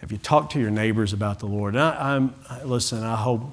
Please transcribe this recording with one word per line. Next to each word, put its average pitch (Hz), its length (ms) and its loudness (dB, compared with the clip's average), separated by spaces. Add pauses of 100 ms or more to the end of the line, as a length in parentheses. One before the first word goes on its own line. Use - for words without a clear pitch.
Have 85 100 -8
you 104 60 -6
talked 147 340 2
to 151 80 0
your 110 100 2
neighbors 107 440 2
about 101 240 -2
the - 80 -8
Lord? 101 280 -2
And 131 80 4
I, 147 340 2
I'm, 131 180 2 (160)
I, 127 140 -12
listen, 120 380 -2
I 113 140 -2
hope 117 360 0